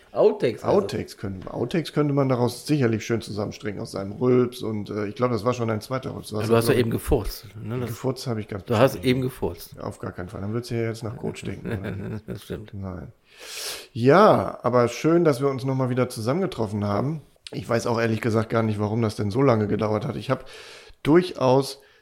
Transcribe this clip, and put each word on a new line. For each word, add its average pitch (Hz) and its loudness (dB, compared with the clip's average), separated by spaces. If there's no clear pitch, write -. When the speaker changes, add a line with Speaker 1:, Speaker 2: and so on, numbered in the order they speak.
Speaker 1:
Outtakes 165 2
heißt 117 2
das. 202 4
Speaker 2:
Outtakes - -6
könnte, 95 -10
Outtakes - -2
könnte 147 2
man 139 2
daraus 120 0
sicherlich 120 2
schön 117 -2
zusammenstricken 101 -8
aus 113 -10
seinem 98 -6
Rülps 123 2
und, 104 -6
äh, 104 -4
ich 104 -6
glaub, 123 0
das 107 -2
war 123 2
schon 117 -2
dein 107 -2
zweiter 131 -8
Rülps. - -12
Speaker 1:
Ja, 107 -2
du 110 4
hast 117 4
ja 135 4
eben 120 2
gefurzt, - -2
ne? 113 -6
Das 120 -6
Speaker 2:
Gefurzt 123 -6
habe 113 -4
ich 104 -8
ganz 101 -10
Speaker 1:
Du 120 -2
hast 107 6
Speaker 2:
bestimmt 95 -6
Speaker 1:
eben 127 2
Speaker 2:
nicht. 127 -2
Speaker 1:
gefurzt. - -8
Speaker 2:
Auf - -10
gar 95 -8
keinen 90 -10
Fall. - -10
Dann 104 -6
wird's 120 -6
hier 117 -2
jetzt 113 -6
nach 120 -6
Kot 110 -8
stinken, 110 -6
oder? 104 -8
Speaker 1:
<laughs> - -20
Das 120 -10
stimmt. - -12
Speaker 2:
Nein. 95 -10
Ja, 135 6
aber 120 4
schön, 165 4
dass 139 4
wir 139 4
uns 131 -2
nochmal 131 0
wieder 123 2
zusammengetroffen 113 -2
haben. 123 -2
Ich 120 -8
weiß 117 0
auch 117 2
ehrlich 110 0
gesagt 113 2
gar 117 2
nicht, 107 0
warum 107 0
das 107 0
denn 101 -4
so 123 0
lange 113 4
gedauert 107 0
hat. 123 -4
Ich 107 -6
habe 131 -2
durchaus 139 2